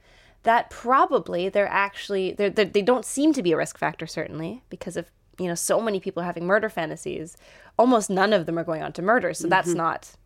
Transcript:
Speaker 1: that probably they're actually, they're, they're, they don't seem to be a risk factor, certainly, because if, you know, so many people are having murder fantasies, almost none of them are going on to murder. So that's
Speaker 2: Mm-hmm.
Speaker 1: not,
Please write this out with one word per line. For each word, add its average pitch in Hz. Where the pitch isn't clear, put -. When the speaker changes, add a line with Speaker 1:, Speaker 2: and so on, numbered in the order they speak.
Speaker 1:
that 233
probably 233
they're 196
actually, 196
they're, 202
they're, 208
they 202
don't 247
seem 302
to 277
be 175
a 151
risk 151
factor, 156
certainly, 165
because 175
if, 170
you 185
know, 175
so 180
many 214
people 175
are 180
having 170
murder 208
fantasies, 156
almost 233
none 190
of 180
them 165
are 165
going 160
on 147
to 170
murder. 185
So 160
that's 175
Speaker 2:
Mm-hmm. 170
Speaker 1:
not, -